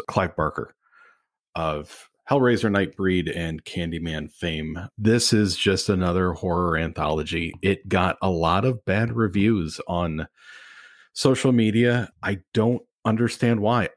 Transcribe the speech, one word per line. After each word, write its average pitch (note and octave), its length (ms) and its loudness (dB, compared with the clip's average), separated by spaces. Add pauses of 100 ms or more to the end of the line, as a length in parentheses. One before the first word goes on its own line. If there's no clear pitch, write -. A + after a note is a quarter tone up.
Clive F2+ 280 -2
Barker - 380 -4 (840)
of D#2 540 -6 (200)
Hellraiser, B2 400 4
Nightbreed, F#2 640 0
and D#2+ 300 -6
Candyman E2 680 -6
fame. D#2+ 680 -8
This A2+ 340 2
is G#2 240 4
just F#2+ 320 0
another F2+ 460 2
horror E2+ 440 0
anthology. D#2+ 840 -4
It F#2+ 260 -2
got F#2 340 0
a F#2+ 80 0
lot F2 360 2
of B2+ 180 -2
bad A2+ 320 -2
reviews G2+ 720 0
on E2+ 400 -2 (840)
social C3 400 2
media. A#2 560 2 (120)
I G2 180 -4 (140)
don't A2+ 280 2 (240)
understand A2+ 560 0
why. G#2+ 360 0